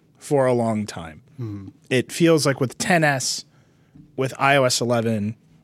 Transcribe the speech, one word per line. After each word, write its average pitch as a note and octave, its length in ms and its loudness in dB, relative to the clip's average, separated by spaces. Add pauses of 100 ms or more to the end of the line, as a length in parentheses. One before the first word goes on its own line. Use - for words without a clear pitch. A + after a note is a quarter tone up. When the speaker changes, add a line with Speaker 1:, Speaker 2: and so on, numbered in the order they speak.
(160)
Speaker 1:
for C3+ 300 0
a B2+ 60 2
long A2+ 340 0
time. E2 360 -14 (140)
Speaker 2:
Hmm. G#2 320 -12 (220)
Speaker 1:
It B2 200 0
feels E3 360 2
like C#3 140 0
with B2+ 180 -4
ten E3+ 260 2
S, C#3 400 -2 (720)
with C3 220 -4
I C#3 180 4
O C3+ 80 4
S - 160 0
eleven, A2+ 560 -2 (280)